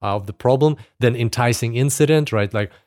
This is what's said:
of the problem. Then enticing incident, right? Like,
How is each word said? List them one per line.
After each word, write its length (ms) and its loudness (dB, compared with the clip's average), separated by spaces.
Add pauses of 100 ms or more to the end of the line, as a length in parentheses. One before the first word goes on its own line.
of 240 -4
the 80 -12
problem. 420 2 (240)
Then 160 2
enticing 600 -2
incident, 540 2
right? 220 -2
Like, 180 -4 (160)